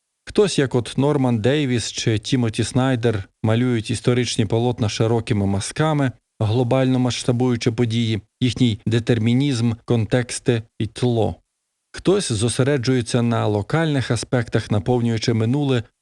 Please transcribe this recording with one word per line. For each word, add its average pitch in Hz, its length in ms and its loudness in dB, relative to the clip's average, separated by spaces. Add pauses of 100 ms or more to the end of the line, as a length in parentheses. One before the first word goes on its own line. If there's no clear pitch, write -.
(260)
Хтось, - 340 2
як 131 160 2
от 120 220 -2
Норман 131 420 2
Дейвіс 123 520 0
чи 110 280 0
Тімоті 120 440 -2
Снайдер, 120 640 0 (140)
малюють 117 480 0
історичні 120 540 0
полотна 117 440 0
широкими 110 560 0
мазками, 135 640 0 (280)
глобально 127 600 2
масштабуючи 123 720 0
події, 113 500 0 (200)
їхній 120 440 2
детермінізм, 117 880 2 (120)
контексти 120 800 0 (160)
і 107 80 -4
тло. 110 480 -2 (580)
Хтось 190 380 0
зосереджується 123 880 0
на 117 260 0
локальних 135 640 -2
аспектах, 117 600 -2
наповнюючи 117 640 0
минуле 123 500 0 (180)